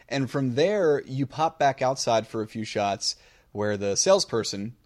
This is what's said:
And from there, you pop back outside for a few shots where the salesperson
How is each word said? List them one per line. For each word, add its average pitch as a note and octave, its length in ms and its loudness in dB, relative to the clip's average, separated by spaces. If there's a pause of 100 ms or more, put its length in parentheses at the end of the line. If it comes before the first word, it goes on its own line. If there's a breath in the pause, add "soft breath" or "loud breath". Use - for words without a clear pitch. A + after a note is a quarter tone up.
And C3 220 -2
from C3+ 240 -2
there, D#3+ 520 2
you C3 200 -4
pop D#3+ 320 -4
back C#3 220 2
outside B2+ 460 0
for A2+ 160 -6
a G#2+ 40 -4
few G#2+ 180 -8
shots G2+ 520 -2 (360 soft breath)
where G#2 260 -2
the G2 180 0
salesperson A#2 880 0